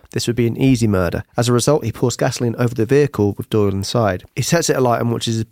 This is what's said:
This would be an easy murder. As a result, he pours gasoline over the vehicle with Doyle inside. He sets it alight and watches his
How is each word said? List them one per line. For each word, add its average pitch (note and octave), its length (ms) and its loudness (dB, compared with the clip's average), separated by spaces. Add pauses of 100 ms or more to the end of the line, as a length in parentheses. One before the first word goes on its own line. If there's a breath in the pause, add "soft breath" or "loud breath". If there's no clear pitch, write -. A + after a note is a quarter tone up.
(120)
This - 160 -4
would A#2 80 -2
be A#2 100 2
an A#2 100 -2
easy C3 300 2
murder. F#2+ 380 0 (120)
As A#2 120 0
a B2 40 2
result, A#2+ 320 2
he A2+ 60 -2
pours - 260 -2
gasoline B2 400 -2
over A#2+ 200 0
the A2 100 0
vehicle C3 500 2
with - 140 -12
Doyle G#2 240 2
inside. G2 480 -2 (140)
He C3+ 40 -4
sets E3+ 300 0
it D3 60 2
alight B2 240 2
and A#2 100 0
watches A#2 240 -2
his A2+ 180 -2